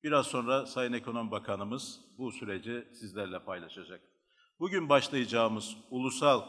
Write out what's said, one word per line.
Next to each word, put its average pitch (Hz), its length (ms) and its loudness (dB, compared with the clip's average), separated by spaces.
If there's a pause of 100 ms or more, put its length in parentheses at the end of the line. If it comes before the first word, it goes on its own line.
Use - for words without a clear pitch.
Biraz 147 220 4
sonra 131 400 0
Sayın 127 260 -2
Ekonomi 117 380 -4
Bakanımız 104 680 -6 (180)
bu 120 140 -6
süreci 110 520 -6 (160)
sizlerle 95 380 -6
paylaşacak. 90 640 -10 (600)
Bugün 175 280 0
başlayacağımız 117 880 4 (140)
ulusal 127 580 4